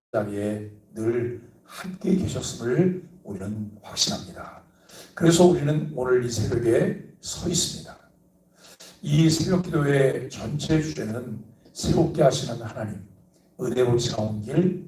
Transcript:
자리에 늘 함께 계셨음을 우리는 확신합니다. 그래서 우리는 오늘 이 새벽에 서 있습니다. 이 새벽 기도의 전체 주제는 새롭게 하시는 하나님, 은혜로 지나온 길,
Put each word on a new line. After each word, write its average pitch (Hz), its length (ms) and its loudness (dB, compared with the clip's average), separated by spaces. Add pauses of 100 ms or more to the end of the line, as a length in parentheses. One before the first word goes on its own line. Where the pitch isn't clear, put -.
(120)
자리에 104 580 -4 (240)
늘 113 480 -2 (220)
함께 - 520 -4
계셨음을 139 920 -2 (160)
우리는 104 460 -8 (120)
확신합니다. - 800 -6 (520)
그래서 165 320 6
우리는 147 500 2
오늘 123 280 2
이 117 60 -4
새벽에 117 720 0 (180)
서 - 280 -8
있습니다. - 480 -4 (1080)
이 160 280 6
새벽 180 340 2
기도의 143 680 2
전체 147 520 -2
주제는 120 600 -6 (300)
새롭게 165 500 2
하시는 123 400 2
하나님, 104 400 -8 (580)
은혜로 120 360 2
지나온 107 460 -2
길, 170 460 0